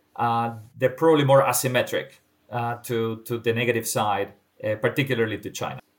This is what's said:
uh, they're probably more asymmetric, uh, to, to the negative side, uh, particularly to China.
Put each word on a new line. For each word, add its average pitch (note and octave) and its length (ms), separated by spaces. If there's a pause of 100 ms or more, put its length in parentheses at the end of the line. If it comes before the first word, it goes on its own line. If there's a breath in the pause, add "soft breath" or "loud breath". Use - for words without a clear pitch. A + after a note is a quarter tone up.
(160)
uh, A#2 400 (220)
they're B2+ 120
probably D#3 360
more C3+ 180
asymmetric, B2 680 (380)
uh, A#2 320
to, A2+ 420
to A#2+ 120
the A2+ 160
negative A#2 340
side, G#2 460 (300)
uh, G#2+ 120
particularly A#2 600
to - 140
China. - 280 (200)